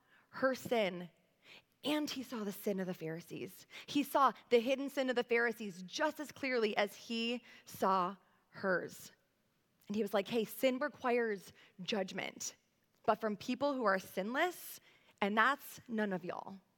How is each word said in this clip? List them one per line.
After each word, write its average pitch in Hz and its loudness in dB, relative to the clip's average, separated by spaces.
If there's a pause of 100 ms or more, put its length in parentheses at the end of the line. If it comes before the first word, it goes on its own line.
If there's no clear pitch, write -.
(300)
her 262 2
sin, 185 0 (760)
and 294 0
he 262 -6
saw 220 -6
the 202 -2
sin 190 -2
of 185 -4
the 180 -4
Pharisees. - -10 (180)
He - 0
saw 269 6 (160)
the 240 8
hidden 269 0
sin 262 0
of 240 -2
the 240 2
Pharisees 226 0
just 302 -2
as 294 -8
clearly 240 0
as 208 0
he 233 -4 (220)
saw 190 2 (320)
hers. - -4 (760)
And 202 -6
he 214 2
was 202 -2
like, 202 0
"Hey, 233 0
sin 254 0
requires 240 -2 (300)
judgment, 190 -4 (500)
but 214 2
from 208 0
people 269 0
who 262 0
are 190 4
sinless, 262 -4 (400)
and 202 2
that's 247 2
none 214 0
of 175 -4
y'all. - -8 (200)